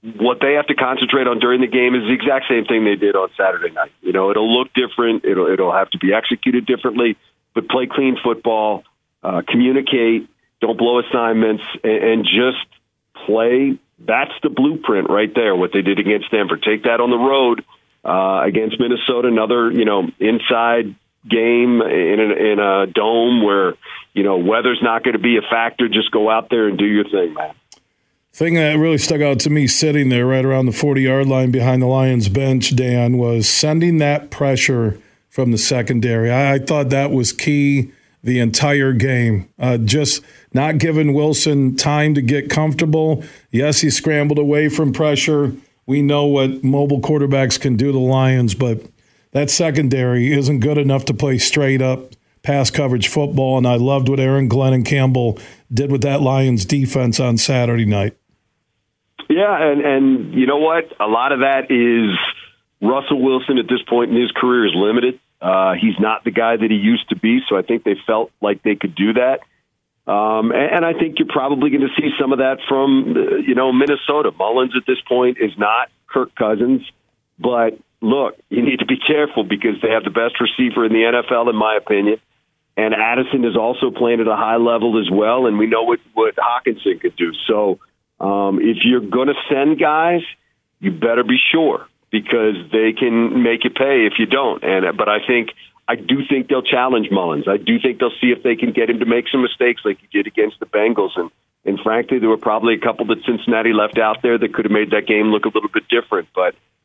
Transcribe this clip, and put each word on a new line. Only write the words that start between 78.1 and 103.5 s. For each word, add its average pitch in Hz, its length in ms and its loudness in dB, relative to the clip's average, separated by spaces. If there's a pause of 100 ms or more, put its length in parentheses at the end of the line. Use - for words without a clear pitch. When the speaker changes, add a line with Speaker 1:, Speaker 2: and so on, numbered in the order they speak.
Speaker 1:
you 117 140 0
need 127 160 -2
to - 60 -2
be 131 120 -2
careful 147 460 -2
because 101 380 -2
they 110 100 0
have 110 120 0
the 104 60 -4
best 117 320 -2
receiver 120 420 0
in 110 80 2
the 113 140 2
N 117 100 2
F 120 160 -2
L, 117 180 2
in 113 60 0
my 110 220 0
opinion. 104 420 0 (560)
And 110 180 0
Addison 120 520 -2
is 104 100 -2
also 120 360 0
playing 117 280 0
at 110 80 0
a 107 80 0
high 113 220 0
level 117 420 2
as 92 100 -4
well, 113 360 2
and 107 120 0
we 107 100 2
know 113 160 0
what, 117 160 0 (140)
what 110 220 0
Hockenson 113 640 -2
could 90 160 -4
do. 85 160 -4 (160)
So, 104 320 0 (400)
um, 98 420 -2
if 113 220 0
you're 123 180 2
gonna 127 320 -2 (160)
send 147 300 0
guys, 165 420 2 (580)
you - 120 -4
better 120 320 0
be 120 140 0 (140)
sure 160 360 0 (240)
because 110 440 0 (160)
they 110 220 2
can 117 500 0
make 117 200 0
you 123 60 0
pay 135 360 2
if 98 140 0
you 110 60 2
don't. 131 380 -2
And, 92 340 0
but 104 120 0
I 104 160 -2
think, 120 240 0 (380)
I 120 80 0
do 123 340 -2
think 135 180 0
they'll 131 140 0
challenge 123 480 0
Mullins. 87 380 -2
I 101 100 0
do 117 220 0
think 123 200 -2
they'll 120 220 0
see 127 60 2
if 120 160 0
they 120 120 2
can 117 180 -2
get 117 160 0
him 117 100 -2
to 123 60 0
make 117 260 0
some 135 100 0
mistakes 120 420 -2
like 101 160 -2
he - 120 -20
did 101 160 -2
against 107 320 -2
the - 60 -8
Bengals. 104 520 -2
And, 85 140 -6 (340)
and 98 140 -2
frankly, 117 400 -2
there 113 100 2
were 110 80 2
probably 113 380 0
a 110 40 -8
couple 113 280 -4
that - 160 -2
Cincinnati 113 500 0